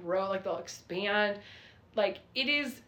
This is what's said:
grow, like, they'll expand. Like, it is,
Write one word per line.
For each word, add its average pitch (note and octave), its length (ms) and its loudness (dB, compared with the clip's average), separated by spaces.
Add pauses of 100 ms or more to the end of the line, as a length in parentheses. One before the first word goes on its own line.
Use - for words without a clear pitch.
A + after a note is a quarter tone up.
grow, F#3+ 260 2
like, F#3+ 160 -2
they'll - 140 -2
expand. G3+ 800 0 (580)
Like, G3+ 220 2 (160)
it B3+ 140 0
is, C#4+ 400 0